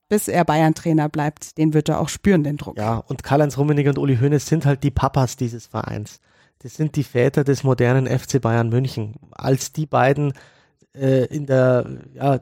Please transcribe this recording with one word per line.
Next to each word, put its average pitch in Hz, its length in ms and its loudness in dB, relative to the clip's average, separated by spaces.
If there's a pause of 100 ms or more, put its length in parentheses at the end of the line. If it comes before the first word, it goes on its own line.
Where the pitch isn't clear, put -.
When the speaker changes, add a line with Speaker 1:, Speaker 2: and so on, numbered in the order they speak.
Speaker 1:
bis 208 200 -2
er 165 160 2
Bayern-Trainer 156 640 2
bleibt, 151 480 -6
den 156 160 2
wird 151 160 2
er 156 120 0
auch 156 80 -2
spüren, 185 360 2
den 147 140 -4
Druck. - 180 -12
Speaker 2:
Ja, 110 220 -2
und - 240 -10
Karl-Heinz 143 340 2
Rummenigge 143 340 2
und 139 80 -2
Uli 139 200 0
Hoeneß 139 280 2
sind 160 200 0
halt 139 160 2
die 143 80 0
Papas 131 460 0
dieses 117 300 -8
Vereins. 107 540 -10 (380)
Das - 180 -18
sind 156 180 -4
die 147 80 0
Väter 131 400 0
des 135 220 0
modernen 127 420 2
F 127 220 -2
C 139 100 0
Bayern 117 300 0
München. 117 460 -2 (180)
Als - 400 -2
die 156 140 -6
beiden, 139 460 2 (600)
äh, 131 300 2
in 143 220 -6
der, 127 400 2 (280)
ja, 131 280 0